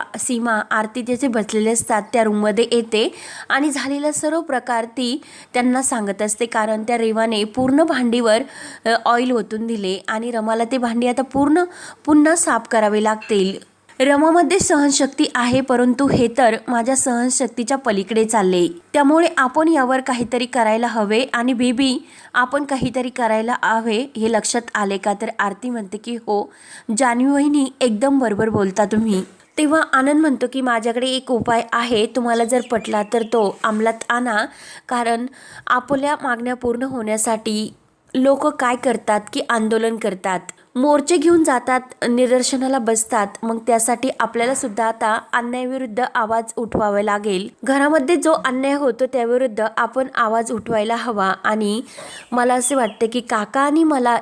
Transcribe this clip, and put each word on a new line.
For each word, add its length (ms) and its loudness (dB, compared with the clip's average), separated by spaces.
सीमा, 420 -2
आरती 320 -4
जे 140 -2
जे 120 -2
बसलेले 420 0
असतात 320 0
त्या 120 2
रूममध्ये 480 2
येते 420 0
आणि 220 0
झालेला 420 -4
सर्व 280 -2
प्रकार 440 -4
ती 380 -6
त्यांना 280 2
सांगत 400 -4
असते, 240 -2
कारण 360 -2
त्या 160 -2
रेवाने 460 0
पूर्ण 380 2
भांडीवर, 600 2
अ, 40 2
ऑइल 260 2
ओतून 360 -2
दिले 420 -4
आणि 220 -4
रमाला 340 -2
ते 140 -2
भांडी 280 0
आता 160 0
पूर्ण 420 2
पुन्हा 320 6
साफ 340 0
करावे 340 2
लागतील. 680 0
रमामध्ये 580 4
सहनशक्ती 680 2
आहे, 260 2
परंतु 480 2
हे 200 4
तर 180 4
माझ्या 280 0
सहनशक्तीच्या 800 -2
पलीकडे 480 0
चालले, 440 2
त्यामुळे 360 4
आपण 300 2
यावर 320 2
काहीतरी 460 -2
करायला 400 0
हवे 380 0
आणि 180 0
बेबी, 460 0
आपण 300 0
काहीतरी 440 -4
करायला 540 -2
हवे, 440 0
हे 160 0
लक्षात 420 -2
आले 240 -2
का? 140 -2
तर 260 -6
आरती 320 -4
म्हणते 260 -8
की, 200 -8
"हो 340 -4
जान्हवी 320 2
वहिनी, 500 2
एकदम 380 2
बरोबर 300 0
बोलता 360 0
तुम्ही." 400 0
तेव्हा 220 2
आनंद 280 4
म्हणतो 320 2
की, 80 -4
"माझ्याकडे 460 0
एक 260 -2
उपाय 300 0
आहे, 340 0
तुम्हाला 380 0
जर 160 0
पटला 320 -2
तर 200 -2
तो 420 0
अंमलात 440 -2
आणा, 360 -2
कारण 380 -2
आपल्या 560 0
मागण्या 320 -4
पूर्ण 280 -4
होण्यासाठी 920 -2
लोक 320 2
काय 300 0
करतात 440 0
की 160 -4
आंदोलन 480 0
करतात, 440 -4
मोर्चे 400 2
घेऊन 280 4
जातात, 360 2
निदर्शनाला 680 2
बसतात, 480 0
मग 240 -2
त्यासाठी 440 2
आपल्याला 340 0
सुद्धा 300 -4
आता 340 0
अन्यायाविरुद्ध 720 -4
आवाज 420 -2
उठवावा 460 -2
लागेल. 460 -2
घरामध्ये 520 2
जो 160 2
अन्याय 400 0
होतो 340 0
त्याविरुद्ध 580 0
आपण 380 -2
आवाज 380 0
उठवायला 420 -2
हवा 400 -2
आणि 380 0
मला 220 2
असे 200 0
वाटते 320 0
की 140 -4
काका 400 -2
आणि 240 4
मला 380 2